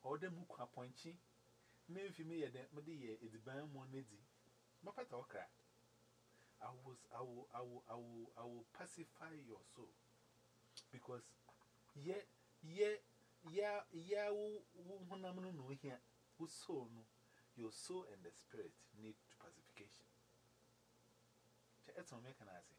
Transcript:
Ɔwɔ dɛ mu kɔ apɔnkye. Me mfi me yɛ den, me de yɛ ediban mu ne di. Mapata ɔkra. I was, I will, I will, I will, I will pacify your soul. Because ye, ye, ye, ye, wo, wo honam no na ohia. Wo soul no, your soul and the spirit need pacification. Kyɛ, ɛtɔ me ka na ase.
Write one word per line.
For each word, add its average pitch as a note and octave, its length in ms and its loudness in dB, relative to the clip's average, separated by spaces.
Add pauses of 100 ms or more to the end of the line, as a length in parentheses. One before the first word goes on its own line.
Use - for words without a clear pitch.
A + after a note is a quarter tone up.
Ɔwɔ C#3+ 180 4
dɛ F#3 140 2
mu F3 100 -4
kɔ B2 220 -2
apɔnkye. C3 500 -6 (720)
Me F#3 200 0
mfi E3 160 -2
me E3 160 2
yɛ C3 120 6
den, B2+ 200 -4
me D3 80 -4
de D#3 100 -4
yɛ A#2 320 -2
ediban B2 480 -2
mu C3+ 160 -4
ne C3+ 140 -2
di. G#2+ 180 -10 (680)
Mapata B3 320 -2
ɔkra. - 280 -2 (1160)
I A2 80 -2 (140)
was, B2+ 140 -6 (180)
I A#2+ 60 2
will, B2 320 0
I B2+ 80 0
will, B2 280 -2
I A2 60 0
will, A#2 420 -2
I A#2 60 -2
will A#2+ 300 -2
pacify E3 600 -6 (120)
your A2 160 -6 (140)
soul. A#2 180 -10 (960)
Because B2 300 -4 (760)
ye, D#3 200 2 (480)
ye, G3+ 340 10 (540)
ye, G3+ 160 8 (240)
ye, F3 260 6 (140)
wo, G#3 320 4 (100)
wo F#3 260 -6 (100)
honam F#3 260 0
no F#3 160 0
na D3+ 120 -2
ohia. C3+ 360 -2 (400)
Wo E3 80 2
soul C3 460 0
no, A2+ 120 -10 (500)
your A2+ 160 2
soul - 400 0
and F#2 120 -10
the F2 80 -6
spirit F#2+ 400 -4 (300)
need A2 140 -4 (240)
pacification. - 680 -14 (1800)
Kyɛ, - 180 -6
ɛtɔ A#2+ 200 -6
me C3 100 -8
ka A2 120 -12
na G2 120 -8
ase. - 220 -14